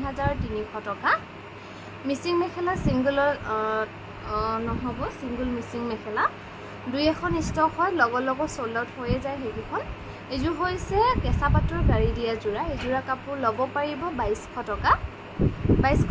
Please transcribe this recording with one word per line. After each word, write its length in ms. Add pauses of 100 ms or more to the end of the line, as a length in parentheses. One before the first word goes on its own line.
হাজাৰ 280 (100)
তিনিশ 260 (180)
টকা। 260 (960)
মিচিং 320
মেখেলা 380
ছিংগলৰ, 440
আহ, 680 (480)
আহ, 260
নহ'ব, 400 (220)
ছিংগল 260
মিচিং 340
মেখেলা 460 (640)
দুই 160
এখন 340
stock 360
হয়, 140
লগৰ 300
লগত 360
চল্ড 200
আউট 220
হৈয়ে 200
যায় 180
সেইকেইখন। 440 (480)
এইযোৰ 240
হৈছে 460 (240)
কেঁচা 260
পাটৰ 380
গাড়ী 280
দিয়া 200
যোৰা, 280
এইযোৰা 440
কাপোৰ 300
ল'ব 360
পাৰিব 280 (120)
বাইছশ 520
টকা। 260 (880)
বাইছশ 300